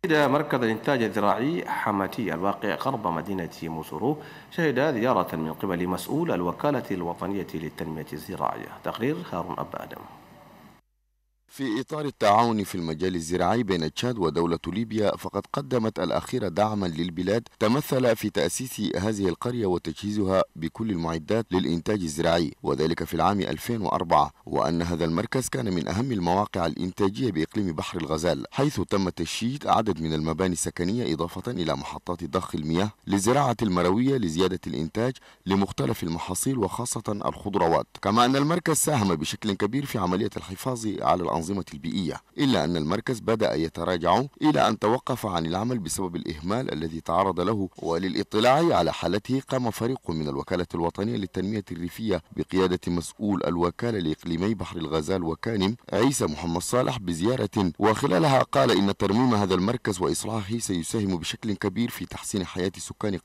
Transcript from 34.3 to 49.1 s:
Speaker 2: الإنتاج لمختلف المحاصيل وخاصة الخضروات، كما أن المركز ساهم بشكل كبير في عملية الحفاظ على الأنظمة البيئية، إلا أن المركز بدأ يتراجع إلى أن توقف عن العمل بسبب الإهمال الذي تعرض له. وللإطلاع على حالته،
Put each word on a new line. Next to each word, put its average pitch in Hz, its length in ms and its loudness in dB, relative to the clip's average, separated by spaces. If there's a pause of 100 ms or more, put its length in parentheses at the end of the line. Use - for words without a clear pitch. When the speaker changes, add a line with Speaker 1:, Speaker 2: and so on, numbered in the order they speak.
Speaker 2:
الإنتاج 82 460 -2 (340)
لمختلف 98 560 0
المحاصيل 92 560 -2
وخاصة 104 640 -4
الخضروات، 82 600 2 (160)
كما 110 220 4
أن 131 120 4
المركز 156 400 2
ساهم 104 380 2
بشكل 82 380 -4
كبير 113 320 -2
في 131 140 -6
عملية 95 380 0
الحفاظ 113 500 -6 (140)
على 87 220 2
الأنظمة 80 220 0 (300)
البيئية، 78 400 -4 (240)
إلا 117 260 4
أن 85 120 0
المركز 101 440 -2
بدأ 110 340 0
يتراجع 85 680 2 (200)
إلى 147 260 6
أن 110 100 0
توقف 120 480 0
عن 85 200 0
العمل 110 320 -2
بسبب 87 380 -4
الإهمال 85 560 -4
الذي 80 280 -4
تعرض 87 400 2
له. 95 280 0 (100)
وللإطلاع 104 1000 2
على 82 160 4
حالته، 104 560 -2